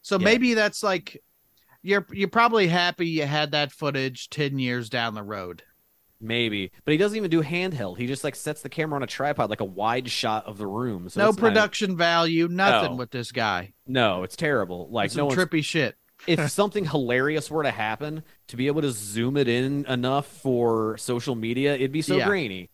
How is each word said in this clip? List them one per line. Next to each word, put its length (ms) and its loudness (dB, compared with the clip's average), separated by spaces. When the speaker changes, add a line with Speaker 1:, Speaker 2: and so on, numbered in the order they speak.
Speaker 1:
So 160 -2
Speaker 2:
Yeah. 60 2
Speaker 1:
maybe 300 4
that's, 280 2
like, 400 -4
you're, 300 0
you're 180 0
probably 380 4
happy 420 2
you 160 0
had 260 0
that 220 0
footage 560 -4
ten 280 -2
years 320 -2
down 240 -2
the 100 -10
road. 400 -10
Speaker 2:
Maybe, 500 -2
but 80 0
he 60 4
doesn't 200 2
even 120 -4
do 120 4
handheld. 560 -4
He 80 -4
just, 180 -6
like, 120 -4
sets 260 -8
the 80 -12
camera 280 -4
on 60 -2
a 40 -6
tripod, 420 -2
like 120 -4
a 40 0
wide 440 -2
shot 380 -2
of 100 -12
the 100 -6
room. 400 -4
So 140 -2
Speaker 1:
No 80 6
Speaker 2:
it's 80 2
not 40 -2
Speaker 1:
production 540 2
value, 540 4
nothing 420 4
Speaker 2:
No. 60 -6
Speaker 1:
with 140 -6
this 200 -6
guy. 420 -2
Speaker 2:
No, 360 2
it's 120 -10
terrible. 560 -2
Like, 200 0
Speaker 1:
Some 80 -6
Speaker 2:
no 80 2
one's 100 2
Speaker 1:
trippy 260 0
shit. 360 -2
<laughs> 280 -14
Speaker 2:
If 240 2
something 320 0
hilarious 680 0
were 140 -2
to 80 2
happen, 520 -4
to 100 -12
be 100 0
able 140 0
to 100 0
zoom 460 -2
it 100 4
in 380 0
enough 420 0
for 680 0
social 360 -4
media, 420 0
it'd 180 -2
be 80 0
so 160 2
Speaker 1:
Yeah. 100 2
Speaker 2:
grainy. 460 -2